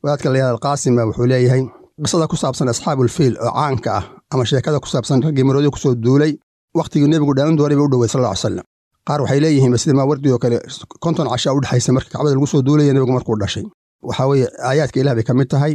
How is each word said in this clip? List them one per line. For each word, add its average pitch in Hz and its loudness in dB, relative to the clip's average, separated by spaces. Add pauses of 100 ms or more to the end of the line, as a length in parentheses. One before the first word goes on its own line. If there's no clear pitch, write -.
Wadaadka 147 -2
la 131 0
yiraahdo 127 0
Al-Qaasim 139 -2
baa 117 2
wuxuu 120 -2
leeyahay, 127 2 (400)
qisada 160 0
ku 175 -4
saabsan 135 -2
Asxaabul 131 0
Fiil 123 0
oo 117 -4
caanka 135 -2
ah, 98 -6 (280)
ama - 0
sheekada 147 0
ku - -14
saabsan 135 0
raggii 139 0
maroodiga 139 2
ku - -10
soo 135 0
duulay, 131 2 (420)
waqtigii 156 0
nebigu 147 2
dhalan 156 2
doonay 147 2
bay 147 2
u 147 2
dhoweyd, 120 2
sallallahu 123 0
alayhi - -6
wasallam. 95 -6 (400)
Qaar 143 -2
waxay 135 0
leeyihiin, 139 2
sida 143 0
Maawardi 139 0
oo 120 2
kale, 120 0 (440)
konton 165 -2
casho 127 -2
u 139 2
dhexaysa 120 0
markii - -2
Kacbada 147 0
lagu 139 2
soo 139 0
duulayay 143 4
nebigu 131 2
markuu 120 -2
dhashay. 101 -6 (380)
Waxaa 131 -2
weeye, 135 2 (220)
aayaadka 139 0
Ilaah 135 0
bay 113 0
ka - -2
mid 131 2
tahay. 147 0